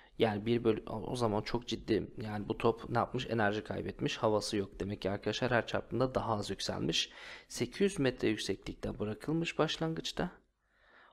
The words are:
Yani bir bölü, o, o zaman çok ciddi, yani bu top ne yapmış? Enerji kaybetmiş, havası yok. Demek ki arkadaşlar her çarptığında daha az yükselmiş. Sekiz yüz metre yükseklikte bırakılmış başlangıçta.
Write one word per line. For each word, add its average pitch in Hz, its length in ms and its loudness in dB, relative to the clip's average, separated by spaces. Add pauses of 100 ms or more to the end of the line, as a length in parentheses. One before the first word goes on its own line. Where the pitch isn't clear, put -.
(180)
Yani 104 280 2
bir 117 180 2
bölü, 113 220 4
o, - 60 -6
o 113 240 -4
zaman 110 260 2
çok - 260 -2
ciddi, 104 480 0
yani 107 320 -6
bu 110 100 -2
top - 320 2
ne 120 80 2
yapmış? 120 280 0
Enerji 107 380 2
kaybetmiş, - 520 -4
havası 107 400 2
yok. 98 240 -2
Demek 98 220 -4
ki 95 80 0
arkadaşlar 107 400 -2
her 117 160 4
çarptığında 117 480 -2
daha 110 220 2
az 101 140 -4
yükselmiş. - 600 -2 (380)
Sekiz - 320 -4
yüz 196 180 4
metre 127 300 2
yükseklikte 104 720 -2
bırakılmış 147 600 -2
başlangıçta. 160 720 0 (840)